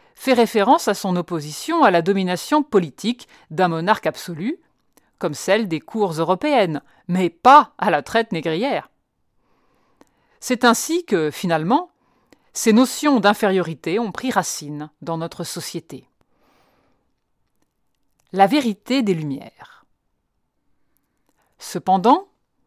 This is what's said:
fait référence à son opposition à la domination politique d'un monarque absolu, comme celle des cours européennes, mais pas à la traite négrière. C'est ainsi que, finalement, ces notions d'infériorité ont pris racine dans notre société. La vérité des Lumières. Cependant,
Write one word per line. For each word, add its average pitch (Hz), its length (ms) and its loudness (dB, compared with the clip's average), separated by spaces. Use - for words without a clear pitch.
fait - 180 -2
référence 226 560 2
à 208 60 2
son 190 220 -4
opposition 175 680 -2
à 214 60 6
la 175 100 4
domination 190 600 0
politique 202 680 -4
d'un 180 180 0
monarque 165 380 -2
absolu, 175 520 -6
comme 160 160 -6
celle 208 340 0
des 160 100 -4
cours 202 340 -4
européennes, 180 680 0
mais 180 220 0
pas 262 480 6
à 202 140 -2
la 147 120 2
traite 226 300 -2
négrière. 170 560 -4
C'est 247 240 -2
ainsi 311 400 0
que, 160 260 -2
finalement, 175 600 -2
ces - 180 2
notions 254 480 2
d'infériorité 185 760 0
ont 233 120 -4
pris - 200 -6
racine 151 600 -6
dans 165 160 -6
notre 165 260 -10
société. - 640 -12
La 196 140 4
vérité 247 560 0
des 202 120 0
Lumières. - 720 -12
Cependant, 190 680 2